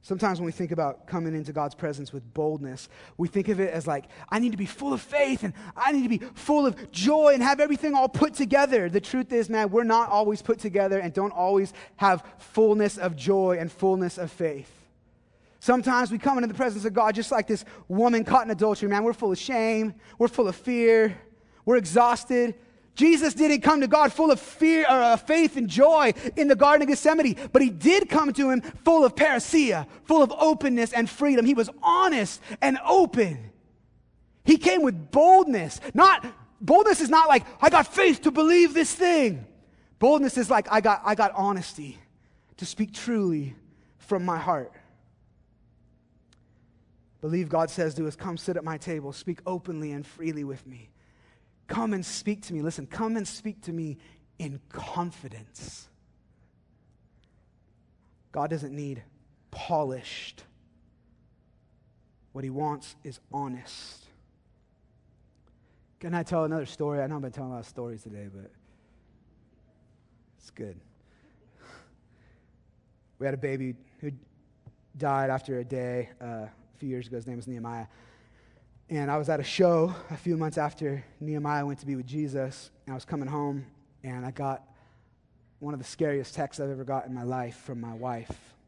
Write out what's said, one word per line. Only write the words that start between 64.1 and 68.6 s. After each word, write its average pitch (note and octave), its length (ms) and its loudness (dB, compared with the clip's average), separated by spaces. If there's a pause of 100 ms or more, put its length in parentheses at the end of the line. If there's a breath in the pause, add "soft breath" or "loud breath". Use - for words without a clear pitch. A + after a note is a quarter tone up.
Can F3 140 -10
I F3 100 -4
tell E3 220 -2
another D#3 200 -6
story? D3 360 -8
I C3 60 -6
know D3+ 100 -8
I've C#3+ 60 -10
been B2 100 -14
telling C3 180 -14
a B2 40 -12
lot A#2+ 40 -12
of A2 80 -18
stories A#2 360 -16
today, G#2 300 -18
but G2 160 -20 (1900)